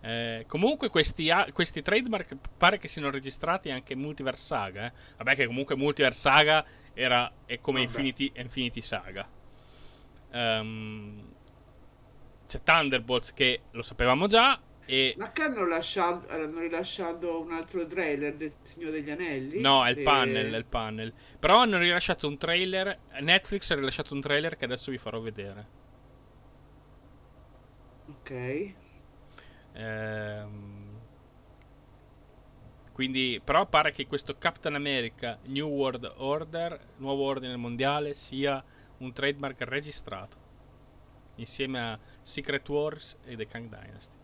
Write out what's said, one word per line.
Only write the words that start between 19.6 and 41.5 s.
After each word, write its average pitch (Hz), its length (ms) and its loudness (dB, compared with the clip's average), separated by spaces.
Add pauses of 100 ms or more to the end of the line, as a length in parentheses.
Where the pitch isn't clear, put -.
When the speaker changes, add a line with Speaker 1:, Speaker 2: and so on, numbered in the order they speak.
Speaker 1:
No, 135 260 6
è 123 40 6
il 135 100 0
Speaker 2:
Eh. - 20 -4
Speaker 1:
panel, 117 500 4
è 113 40 -2
il 113 80 -4
panel. 113 480 -6 (260)
Però 202 200 6
hanno 220 200 6
rilasciato 175 480 2
un 143 100 -2
trailer, 185 640 0 (220)
Netflix 185 500 2
ha 165 60 4
rilasciato 139 380 -2
un 139 60 -4
trailer 147 360 0
che - 80 -6
adesso 127 260 -4
vi 127 80 -4
farò 113 220 -6
vedere. 104 460 -10 (2500)
Speaker 2:
Ok. 143 680 -6 (1000)
Speaker 1:
Ehm, 104 1200 -8 (1900)
quindi, 131 500 0
però 170 240 4
pare 156 260 4
che 135 140 -6
questo 143 300 -6
Captain 160 380 -2
America 123 680 -2
New 139 240 -4
World 131 480 -2
Order, 156 640 -4 (180)
Nuovo 139 280 0
Ordine 131 320 -2
Mondiale, 135 560 0
sia 135 500 -2 (360)
un 127 140 -10
trademark 139 500 -4
registrato 127 760 -8 (1000)
insieme 131 440 -4